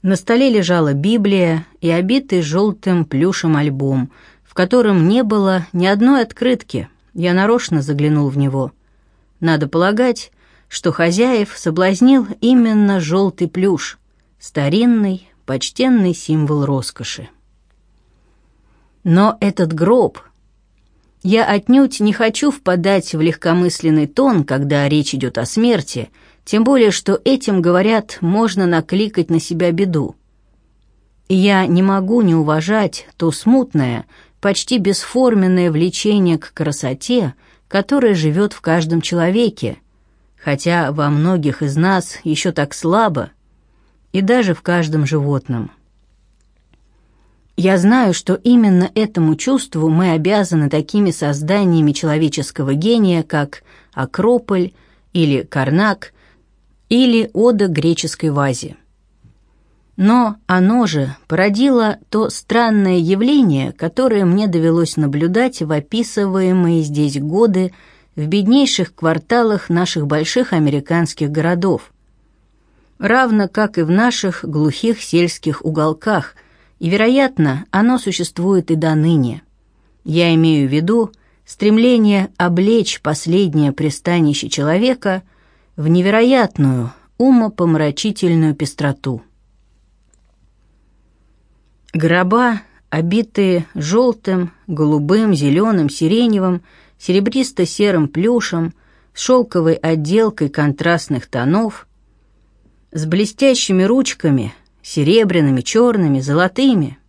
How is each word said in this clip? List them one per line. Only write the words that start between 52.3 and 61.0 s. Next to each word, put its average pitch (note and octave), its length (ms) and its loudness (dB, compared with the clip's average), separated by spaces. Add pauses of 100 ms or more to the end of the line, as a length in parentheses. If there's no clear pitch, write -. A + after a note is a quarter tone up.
гения, F#3 480 0
как D3 400 -6 (320)
Акрополь F#3+ 800 -2 (400)
или D3 300 0
Карнак, F3+ 720 -2 (760)
или A#3 440 2
Ода G#3 340 2
греческой D#3+ 640 -2
вазе. C#3 440 -4 (1200)
Но G#3+ 400 2 (100)
оно G3 400 2
же C#3 280 -4 (120)